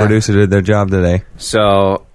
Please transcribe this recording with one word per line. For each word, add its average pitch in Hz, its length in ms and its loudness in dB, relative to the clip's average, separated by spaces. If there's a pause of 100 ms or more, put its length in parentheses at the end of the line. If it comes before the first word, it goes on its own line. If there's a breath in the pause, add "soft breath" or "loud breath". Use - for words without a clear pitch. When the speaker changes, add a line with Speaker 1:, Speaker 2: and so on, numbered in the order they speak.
Speaker 1:
producer 107 280 0
did 101 160 2
their 98 100 2
job 101 300 0
today." 92 320 0 (160)
Speaker 2:
So, 98 640 0 (120)